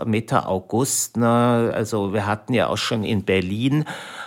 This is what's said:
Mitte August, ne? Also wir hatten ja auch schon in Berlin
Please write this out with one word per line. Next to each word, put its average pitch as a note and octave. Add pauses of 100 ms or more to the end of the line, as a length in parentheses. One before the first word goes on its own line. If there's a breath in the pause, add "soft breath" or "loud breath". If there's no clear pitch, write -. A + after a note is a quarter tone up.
Mitte A2+
August, -
ne? A#2
Also G#2
wir G2+
hatten G#2+
ja F2+
auch G2+
schon A2
in G2
Berlin G#2 (420 loud breath)